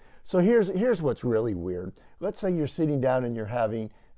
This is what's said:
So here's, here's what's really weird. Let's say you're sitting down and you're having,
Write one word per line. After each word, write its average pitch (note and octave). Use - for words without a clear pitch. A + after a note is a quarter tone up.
So -
here's, G3+
here's G3+
what's C3
really A2+
weird. F2+
Let's G#3
say F#3+
you're D#3
sitting D3
down B2+
and A#2+
you're A2
having, A2